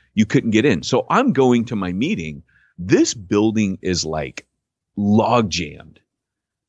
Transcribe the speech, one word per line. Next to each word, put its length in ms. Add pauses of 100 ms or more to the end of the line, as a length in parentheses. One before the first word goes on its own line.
(140)
you 120
couldn't 260
get 140
in. 180
So 260
I'm 240
going 320
to 100
my 180
meeting. 500 (340)
This 360
building 680
is, 240
like, 400 (500)
log 540
jammed 500 (680)